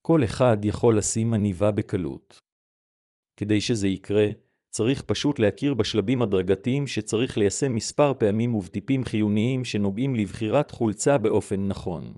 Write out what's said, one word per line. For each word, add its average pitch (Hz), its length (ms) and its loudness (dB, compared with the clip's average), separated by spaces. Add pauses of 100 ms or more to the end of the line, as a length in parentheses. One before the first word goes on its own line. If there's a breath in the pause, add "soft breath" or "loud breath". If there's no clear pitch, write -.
כל 160 220 4
אחד 113 400 2
יכול 107 340 4
לשים 113 360 -2
עניבה 104 380 0
בקלות. 90 680 -6 (960)
כדי 104 240 2
שזה 104 260 0
יקרה, 101 400 0 (420)
צריך 123 320 -2
פשוט 143 380 -2
להכיר 123 340 2
בשלבים 110 480 0
הדרגתיים 98 680 0
שצריך 120 500 -4
ליישם 113 380 0
מספר 143 440 0
פעמים 113 360 2
ובטיפים 104 480 -2
חיוניים 110 600 0
שנוגעים 110 500 -2
לבחירת 110 560 -2
חולצה 123 460 0
באופן 101 500 0
נכון. 80 500 -6